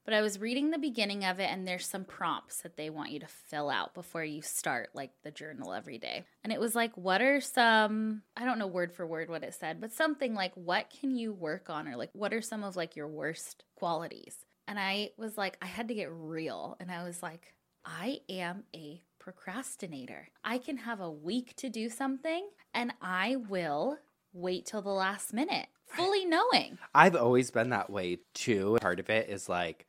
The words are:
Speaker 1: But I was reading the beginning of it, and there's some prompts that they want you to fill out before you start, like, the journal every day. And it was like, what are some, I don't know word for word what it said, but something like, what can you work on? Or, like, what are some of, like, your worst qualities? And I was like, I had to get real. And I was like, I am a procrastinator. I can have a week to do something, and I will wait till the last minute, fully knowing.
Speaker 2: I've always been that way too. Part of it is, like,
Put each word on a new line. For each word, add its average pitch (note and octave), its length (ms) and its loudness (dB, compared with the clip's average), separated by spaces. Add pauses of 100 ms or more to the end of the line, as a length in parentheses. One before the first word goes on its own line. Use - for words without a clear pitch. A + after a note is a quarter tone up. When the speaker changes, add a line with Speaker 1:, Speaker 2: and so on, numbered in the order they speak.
Speaker 1:
But A3 100 -2
I G#3+ 80 6
was G#3 180 0
reading B3 300 0
the D#4+ 80 0
beginning G#3+ 480 0
of F#3 140 2
it, G3 100 2
and F#3 180 -4
there's F3+ 200 -4
some F#3+ 180 -6
prompts - 560 -4
that - 160 -14
they D#3 140 -6
want D#3 180 -8
you D3 120 -8
to E3 60 -12
fill D3 440 -4
out G2 240 0
before E3+ 280 -6
you D3+ 200 -6
start, - 500 -2
like, C#3 160 -8 (140)
the D3+ 80 -12
journal C#3 420 -10
every C3+ 240 -8
day. - 260 -8 (200)
And A3 100 -2
it D3 60 0
was A3+ 160 0
like, A3+ 200 0
what F#3+ 280 4
are C#4 180 6
some, A3 800 4 (160)
I A#3 80 -4
don't B3 140 0
know G3+ 80 0
word F3 260 0
for E3+ 140 -6
word D#3+ 240 -4
what D#3 120 -4
it - 120 -10
said, E3 260 -6
but A3 120 -8
something D4 420 2
like, F#3+ 180 0
what F3+ 460 0
can C4+ 160 0
you A3+ 180 -2
work F3 380 -4
on? D#3 160 -6
Or, B2+ 80 -8
like, A#2 180 -6
what G3+ 200 -2
are A3+ 80 0
some A3 220 -6
of, G3 120 -8
like, E3 200 -4
your D3 120 -8
worst D#3 560 -8 (120)
qualities? E3 600 -4 (320)
And G#3 120 -6
I G3 380 0
was G#3+ 220 -6
like, F#3+ 200 -2
I F#3 60 -8
had F#3+ 220 -6
to A#3 80 -2
get E3 160 -4
real. D#3+ 680 -6
And F3+ 120 -8
I F3 120 -6
was F3 200 -8
like, E3+ 320 -12 (280)
I F3 360 -4 (100)
am F#3 360 -6 (100)
a D#3+ 260 -14 (540)
procrastinator. C3+ 720 -10 (140)
I A#3 140 -2
can C4 200 -6
have A3 220 -6
a F3 120 -6
week F3 460 -4
to C4+ 120 -6
do A3 200 -4
something, C#4 580 -2 (260)
and A#3+ 280 -2
I F#3 360 2
will G3 600 0 (360)
wait F3+ 320 -2
till G#3+ 160 -4
the G3 80 -4
last G3 440 0
minute, B3 340 0 (180)
fully F#4+ 400 2
knowing. F4+ 520 4 (160)
Speaker 2:
I've E3+ 220 10
always B2 360 6
been A#2 180 2
that G2+ 200 0
way F#2 300 -2 (140)
too. G#2 480 4
Part F2+ 180 4
of F#2 100 -2
it G#2+ 200 4
is, G2 180 -6
like, F2 420 -2